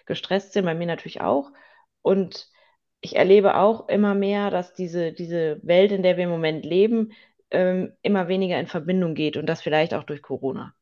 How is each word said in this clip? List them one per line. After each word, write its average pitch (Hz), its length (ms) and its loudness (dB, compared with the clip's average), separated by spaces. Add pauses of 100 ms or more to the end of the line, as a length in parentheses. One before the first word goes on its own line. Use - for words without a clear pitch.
gestresst - 480 -4
sind, 196 120 0
bei 160 100 -2
mir 175 120 -6
natürlich - 340 -8
auch. 277 300 0 (500)
Und 190 480 0 (500)
ich - 160 -12
erlebe 190 400 6
auch 220 320 2
immer 202 260 2
mehr, 202 380 -2
dass 180 220 -6
diese, 170 400 -4
diese 165 500 -4
Welt, 185 280 4
in 190 120 -2
der 180 140 4
wir 180 80 -2
im 175 40 -2
Moment 160 360 -2
leben, 214 480 2 (380)
ähm, 185 500 0
immer 185 260 0
weniger 185 320 -2
in 175 80 -6
Verbindung 175 480 -2
geht 151 220 -2
und 151 80 -6
das 160 160 -2
vielleicht 156 320 0
auch 147 100 -6
durch 147 180 -10
Corona. 131 600 -8